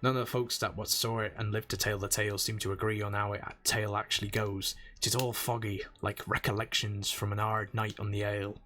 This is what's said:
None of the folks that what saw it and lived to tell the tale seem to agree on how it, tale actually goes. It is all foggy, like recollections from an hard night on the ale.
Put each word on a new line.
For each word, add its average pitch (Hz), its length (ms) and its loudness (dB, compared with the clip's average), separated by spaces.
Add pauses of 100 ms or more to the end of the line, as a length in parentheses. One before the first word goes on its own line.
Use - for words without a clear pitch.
None 131 140 4
of 127 40 2
the 113 100 -2
folks 123 260 0
that 95 180 0
what 101 140 -4
saw 113 300 2
it 107 180 0
and 107 140 -2
lived 107 180 0
to 95 80 -2
tell 104 220 2
the 98 80 -2
tale 104 320 2
seem 110 200 0
to 95 120 -2
agree 104 320 0
on 101 100 -2
how 101 200 0
it, 101 100 -4 (200)
tale 107 320 2
actually - 340 0
goes. 101 440 0 (240)
It - 80 -4
is 120 100 4
all 123 160 2
foggy, 110 520 -2 (180)
like - 260 -4
recollections 104 840 0
from 104 200 0
an 101 60 0
hard 107 380 0
night 110 240 0
on 104 100 -2
the 101 140 0
ale. 104 420 -2